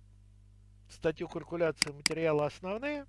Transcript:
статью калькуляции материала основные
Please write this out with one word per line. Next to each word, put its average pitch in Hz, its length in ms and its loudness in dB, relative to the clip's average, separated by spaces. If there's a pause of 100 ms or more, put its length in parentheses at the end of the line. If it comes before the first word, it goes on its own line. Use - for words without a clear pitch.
(880)
статью 160 400 -2
калькуляции 160 640 0
материала 151 540 2
основные 269 600 -4